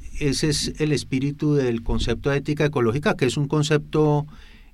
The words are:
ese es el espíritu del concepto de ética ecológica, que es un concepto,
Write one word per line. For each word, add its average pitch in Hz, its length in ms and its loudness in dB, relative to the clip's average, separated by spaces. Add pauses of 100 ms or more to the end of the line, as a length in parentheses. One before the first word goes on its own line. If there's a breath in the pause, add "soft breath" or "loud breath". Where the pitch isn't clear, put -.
(200)
ese 147 300 0
es - 280 -2
el 156 140 2
espíritu 143 640 0
del 123 280 2
concepto 113 460 0
de 139 80 2
ética 147 300 0
ecológica, 143 500 2
que - 80 0
es 123 140 0
un 147 100 0
concepto, 151 800 2 (480 loud breath)